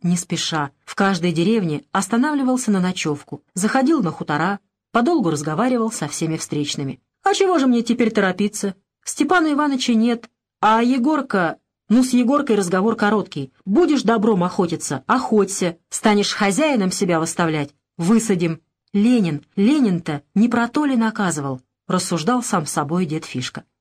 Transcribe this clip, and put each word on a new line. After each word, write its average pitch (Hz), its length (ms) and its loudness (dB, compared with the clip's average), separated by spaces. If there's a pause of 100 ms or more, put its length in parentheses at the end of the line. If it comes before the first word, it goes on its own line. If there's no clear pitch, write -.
не 175 140 2
спеша. 156 540 -4 (140)
В - 100 -16
каждой 180 360 0
деревне 175 520 0 (100)
останавливался 254 800 0
на 190 100 2
ночёвку. 175 600 -4 (120)
Заходил 262 500 0
на 160 80 -2
хутора, 170 480 -4 (320)
подолгу 240 380 0
разговаривал 208 640 -2
со 147 180 -6
всеми 160 260 -4
встречными. 147 640 -6 (240)
«А 392 100 2
чего 381 240 2
же 269 100 2
мне 240 160 2
теперь 233 280 0
торопиться? 196 640 -2 (300)
Степана 311 480 0
Иваныча 277 400 0
нет, 233 360 0 (300)
а 220 240 4
Егорка. 247 720 0 (300)
Ну, 247 160 6
с 254 80 -4
Егоркой 247 460 2
разговор 196 400 0
короткий. 202 560 -2 (100)
Будешь 277 400 2
добром 208 400 2
охотиться, 170 640 -2
охоться. 196 720 0 (120)
Станешь 208 440 2
хозяином 202 580 0
себя 175 300 0
выставлять, 160 520 -2 (240)
высадим. 175 640 0 (320)
Ленин, 202 540 2 (100)
Ленин-то 196 680 0 (120)
не 226 140 4
про 233 180 0
то 285 160 -2
ли 269 140 0
наказывал?» — 165 640 -2 (260)
рассуждал 185 560 -2
сам 175 220 -2
с - 60 -10
собой 165 340 -2
дед 156 180 -6
Фишка. - 400 -10 (180)